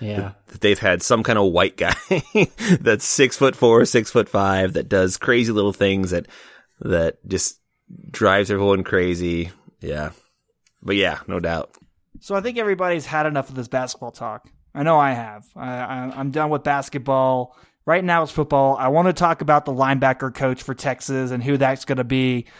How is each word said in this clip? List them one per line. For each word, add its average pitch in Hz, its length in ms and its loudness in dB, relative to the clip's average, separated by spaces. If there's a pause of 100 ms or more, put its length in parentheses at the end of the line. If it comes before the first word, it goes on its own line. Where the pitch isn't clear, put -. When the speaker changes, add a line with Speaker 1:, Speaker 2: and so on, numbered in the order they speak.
Speaker 1:
yeah. 104 200 -8
Speaker 2:
That, 95 280 -12
that - 120 -20
they've 104 180 4
had 90 240 0
some 117 200 2
kind 113 160 0
of 98 140 2
white 90 240 2
guy 87 180 -2 (160)
<laughs> 190 380 0 (320)
that's 110 260 2
six-foot-four, 127 800 4
six-foot-five, 98 840 0
that - 160 -4
does 95 280 2
crazy 120 360 0
little 101 200 0
things 98 380 0
that, 87 160 -4 (540)
that 82 480 -2
just - 320 -4 (500)
drives 101 400 2
everyone 98 320 2
crazy. 87 720 -2 (280)
Yeah. 76 300 -8 (720)
But 101 140 -2
yeah, 87 320 0
no 92 100 -6
doubt. 82 320 -4 (500)
Speaker 3:
So - 140 -8
I 196 60 -2
think 240 180 -6
everybody's 180 480 -2
had 151 200 -2
enough 143 240 -4
of 139 40 -16
this 123 140 -8
basketball 127 420 -6
talk. 110 380 -12 (260)
I 143 80 -6
know 160 160 4
I 139 140 4
have. 110 320 -10 (100)
I, - 220 -12
I, 127 400 -8
I'm 135 160 -6
done 151 180 0
with 143 140 -2
basketball. 131 880 -2 (320)
Right 175 160 2
now 170 220 2
it's 143 80 -6
football. 139 460 2
I 127 100 0
wanna 170 240 4
talk 165 300 0
about 147 220 4
the 139 80 -6
linebacker 131 640 0
coach 131 280 -2
for 131 120 -8
Texas 131 560 -4
and 127 140 -4
who 139 120 2
that's 131 280 0
gonna 131 180 -2
be. 127 440 0 (140)